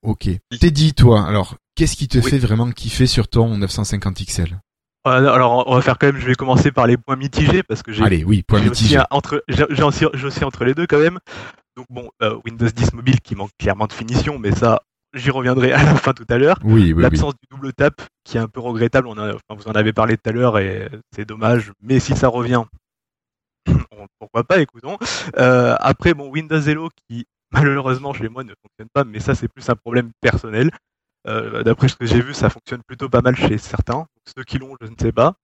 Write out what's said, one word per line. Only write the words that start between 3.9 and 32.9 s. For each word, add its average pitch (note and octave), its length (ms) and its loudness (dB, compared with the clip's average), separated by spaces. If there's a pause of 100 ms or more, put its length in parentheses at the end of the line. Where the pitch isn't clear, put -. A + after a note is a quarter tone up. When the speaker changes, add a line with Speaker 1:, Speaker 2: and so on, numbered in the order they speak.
Speaker 1:
X - 180 -6
L ? F2 200 -4 (480)
Speaker 3:
Euh, C3 240 4
alors, B2+ 360 4
on B2+ 80 2
va B2 60 6
faire B2+ 160 2
quand C#3+ 100 4
même, C#3 120 2
je B2 80 -6
vais B2+ 80 2
commencer C3 360 2
par C3 160 2
les A#2+ 100 4
points C3 180 -4
mitigés, C#3+ 480 0
parce - 180 -8
que - 100 -14
j'ai, G#2+ 120 -2
Speaker 1:
Allez, F2+ 200 2
oui, F#2+ 200 2
points G#2+ 180 2
Speaker 3:
j'ai A#2 80 4
aussi A#2+ 140 -2
Speaker 1:
mitigés. C3+ 160 4
Speaker 3:
un... B2+ 100 2
Entre... C#3+ 380 -2
j'ai, C#3+ 220 2
j'ai C#3+ 140 0
aussi, D3 300 2
j'ai C3+ 140 -6
aussi C#3 160 -4
entre C3+ 220 -6
les B2+ 100 2
deux E3 120 -2
quand D3 120 2
même. E3+ 180 2 (600)
Donc B2+ 120 -18
bon, B2 200 -14 (120)
euh, A2+ 240 -2
Windows A#2 240 -2
dix A#2 240 -2
Mobile B2 280 2
qui - 120 -10
manque G2 240 -10
clairement G#2 300 -2
de - 60 -10
finition, B2+ 440 -4
mais G#2 140 -2
ça, A2+ 300 2 (340)
j'y B2+ 160 -2
reviendrai B2+ 400 2
à C3+ 120 4
la D3+ 120 4
fin C3+ 180 0
tout A#2 160 -10
à A#2+ 80 2
l'heure. C#3+ 260 4
Speaker 1:
Oui, A2 200 6
oui, E2 100 4
oui. E2 80 2
Speaker 3:
L'absence D#2+ 320 2
du - 160 -18
double C3+ 240 -10
tap D3 280 -2 (240)
qui - 120 -6
est A2+ 40 -2
un A2+ 80 -4
peu - 100 -14
regrettable, A#2+ 480 0
on G#2+ 100 -14
a, G#2+ 120 -6
enfin, G#2+ 280 -12
vous G2+ 100 -16
en A2 40 -8
avez G#2+ 220 2
parlé A2+ 240 0
tout - 120 -6
à A2 40 -4
l'heure A#2 260 2
et G2 300 -6 (260)
c'est G#2 100 -10
dommage, A2 460 -2 (100)
mais B2+ 180 2
si C3+ 160 -2
ça C3+ 120 2
revient, A#2+ 340 0 (1040)
<clears throat> - 40 -8
on, G#2 360 -2 (140)
pourquoi A2+ 240 -4
pas, F#3 160 2
écoutons. C#3+ 380 -6 (400)
Euh, B2 420 4
après, C3+ 340 0
bon, C#3+ 160 -8
Windows D#3 320 -4
Hello D3+ 280 -2 (200)
qui, A#2 160 -10 (260)
malheureusement, C#3 640 0
chez A2 160 -8
moi B2 140 -14
ne G#2 180 -18
fonctionne A2 320 -20
pas, C#3+ 100 0
mais G#2+ 160 -8
ça, B2+ 160 -2
c'est A#2 120 -6
plus - 220 -12
un A#2+ 60 2
problème A#2 340 -2 (120)
personnel. A#2 500 0 (560)
Euh, A2 360 -6
d'après A2+ 240 2
ce - 80 -2
que A#2+ 100 -8
j'ai A#2+ 160 2
vu, C3+ 120 -8
ça - 160 0
fonctionne - 380 -14
plutôt C3 220 -12